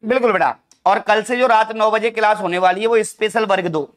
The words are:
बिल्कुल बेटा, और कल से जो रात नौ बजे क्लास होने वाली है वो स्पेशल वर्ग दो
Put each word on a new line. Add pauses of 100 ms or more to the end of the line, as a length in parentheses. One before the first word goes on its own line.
बिल्कुल
बेटा, (300)
और
कल
से
जो
रात
नौ
बजे
क्लास
होने
वाली
है
वो
स्पेशल
वर्ग
दो